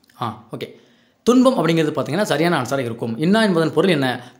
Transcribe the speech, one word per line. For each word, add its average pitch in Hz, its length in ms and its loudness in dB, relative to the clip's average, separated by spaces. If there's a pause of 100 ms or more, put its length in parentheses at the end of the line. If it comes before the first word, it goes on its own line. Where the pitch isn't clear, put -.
(200)
ஆ, 113 240 -10 (120)
ஓகே. - 240 -16 (440)
துன்பம் 247 320 4
அப்படிங்கிறது 160 340 2
பார்த்தீங்கன்னா, 156 320 -4
சரியான 160 400 0
ஆன்சராக 135 160 -4
இருக்கும். 117 400 -6
இன்னா 196 240 2
என்பதன் 165 300 0
பொருள் 180 180 2
என்ன? 135 500 -2